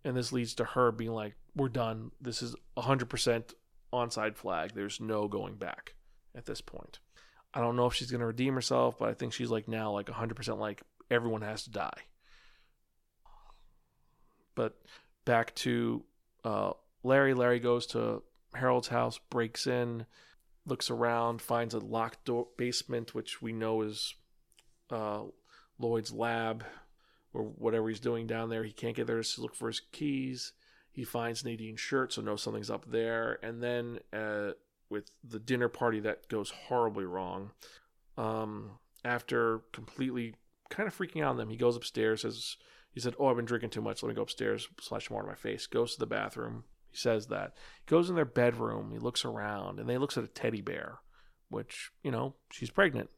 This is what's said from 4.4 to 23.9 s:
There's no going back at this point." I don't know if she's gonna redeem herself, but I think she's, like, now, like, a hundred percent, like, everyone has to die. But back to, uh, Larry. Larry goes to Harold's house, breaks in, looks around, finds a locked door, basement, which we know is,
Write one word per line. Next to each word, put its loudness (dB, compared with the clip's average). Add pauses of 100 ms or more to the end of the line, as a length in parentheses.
There's -4
no 2
going -4
back -8 (360)
at -14
this -6
point." -14 (520)
I 0
don't 4
know 6
if 4
she's -2
gonna 2
redeem 2
herself, 4
but 2
I 0
think -4
she's, -2
like, 0
now, -2
like, -2
a -8
hundred -4
percent, -4
like, -4 (260)
everyone 2
has -6
to -16
die. -4 (2500)
But 0 (440)
back 4
to, 2 (400)
uh, 2 (280)
Larry. 8
Larry 6
goes 4
to 0 (320)
Harold's 4
house, 2
breaks -2
in, 0 (580)
looks -2
around, 2
finds 0
a 0
locked -2
door, 0
basement, -2
which -6
we -4
know 2
is, -4 (760)